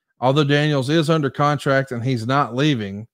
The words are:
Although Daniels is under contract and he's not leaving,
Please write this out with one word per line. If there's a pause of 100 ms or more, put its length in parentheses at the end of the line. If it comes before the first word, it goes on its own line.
(200)
Although
Daniels
is
under
contract
and
he's
not
leaving,